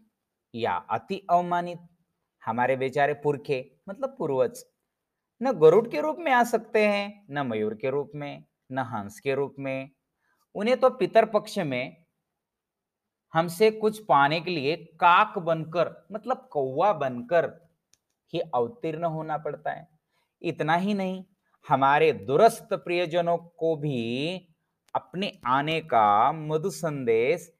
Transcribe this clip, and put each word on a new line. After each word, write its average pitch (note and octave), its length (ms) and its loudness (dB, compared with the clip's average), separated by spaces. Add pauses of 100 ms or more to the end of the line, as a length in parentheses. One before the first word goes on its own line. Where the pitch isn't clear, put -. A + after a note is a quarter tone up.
(540)
या A2+ 180 -2
अति - 580 -6
अवमानित, F3 480 0 (680)
हमारे B2 320 0
बेचारे C#3 380 0
पुरखे C#3+ 640 -4 (120)
मतलब C4 300 -8
पूर्वज C3 460 -2 (800)
न C4 100 0
गरुड़ F3+ 360 6
के D4 120 -4
रूप D4+ 180 -2
में D#4+ 140 -2
आ A#3+ 120 4
सकते A3 420 0
हैं, G3+ 440 -4
न C#3+ 160 -4
मयूर A2 280 -2
के C3 160 -4
रूप C#3 240 -4
में, C#3+ 300 -12 (280)
न C3 60 -4
हंस A2 420 -8
के C3+ 140 -2
रूप C3+ 240 -4
में। C3+ 320 -8 (640)
उन्हें A#3+ 260 0
तो B3+ 100 6
पितर A3 340 4
पक्ष G#3+ 340 -2
में C#3 460 -6 (1300)
हमसे F3 380 2
कुछ G#3+ 340 -4
पाने D3 360 4
के E3+ 100 -6
लिए D#3 260 -2
काक F#3+ 640 2
बनकर D#3+ 720 -4
मतलब A#3+ 400 -6
कौवा D3 400 0
बनकर C#3 720 -2 (720)
ही E3+ 60 -4
अवतीर्ण D#3 640 -4
होना D#3 340 -6
पड़ता D3 320 -8
है। - 180 -14 (540)
इतना D#3+ 340 -2
ही G3 180 -2
नहीं, F#3+ 300 -6 (440)
हमारे C#3+ 440 4
दूरस्थ C#3+ 600 2
प्रियजनों E3+ 640 0
को E3 380 -4
भी C#3+ 600 -4 (580)
अपने - 520 -6
आने D3 340 0
का A2+ 520 4
मधु D#3 380 -4
संदेश C#3+ 880 -2